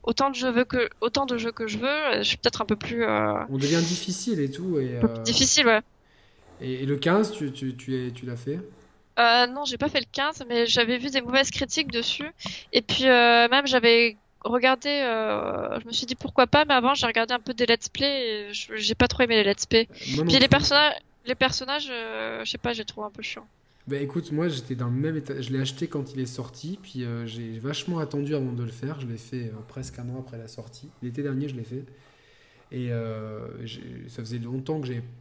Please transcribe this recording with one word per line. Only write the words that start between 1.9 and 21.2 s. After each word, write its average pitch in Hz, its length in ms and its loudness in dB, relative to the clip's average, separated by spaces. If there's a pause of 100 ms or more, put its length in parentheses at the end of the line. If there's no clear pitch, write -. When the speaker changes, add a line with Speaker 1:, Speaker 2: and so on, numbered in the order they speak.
Speaker 1:
je 208 40 -2
suis - 140 0
peut-être - 240 0
un 208 40 -2
peu 208 100 2
plus, 233 280 -4
euh, 214 300 2 (160)
Speaker 2:
On 135 80 -2
devient 151 280 2
difficile 180 540 -2
et 139 120 -2
tout, 170 280 -2
et, 123 180 -2
Speaker 1:
un 120 40 2
peu - 60 6
plus - 120 -2
Speaker 2:
euh, - 40 -8
Speaker 1:
difficile, 262 420 4
ouais. 226 160 6 (800)
Speaker 2:
et, 131 220 -6
et - 20 -2
le 139 120 2
quinze, 202 340 4
tu, 143 200 -6
tu, 131 240 -6
tu 131 200 -6
es, 127 160 -4
tu 120 140 -12
l'as 120 120 -8
fait ? 147 220 -6 (600)
Speaker 1:
Euh, 240 280 6
non, 277 180 -8
j'ai 254 120 -6
pas 294 120 0
fait 285 100 0
le 233 120 -4
quinze, 277 360 -4
mais 233 200 2
j'avais 240 320 2
vu 269 100 -4
des 262 120 0
mauvaises 262 280 2
critiques 277 420 -4
dessus. 285 400 -2 (400)
Et 247 120 4
puis, - 240 2
euh, 240 420 8
même, 277 160 4
j'avais 233 500 6 (260)
regardé, 254 480 2
euh, 226 920 -2
je 226 80 -12
me 233 40 -10
suis 233 140 -2
dit 247 100 -6
pourquoi - 300 2
pas, 285 200 6
mais 285 100 4
avant, 254 180 4
j'ai 262 140 0
regardé 226 260 0
un 240 60 -2
peu 240 160 -8
des 240 100 2
let's - 240 2
play 269 380 -2 (220)
et 208 40 -10
je, 220 220 -10
j'ai 214 180 -2
pas 240 140 4
trop - 160 2
aimé 233 120 4
les 208 80 6
let's 202 220 2
play. 233 260 4
Speaker 2:
Euh, - 40 -20 (200)
moi 151 80 2
non 170 80 4
Speaker 1:
Puis 269 80 8
les 262 80 8
Speaker 2:
plus. - 20 0
Speaker 1:
personna-, 285 440 6 (320)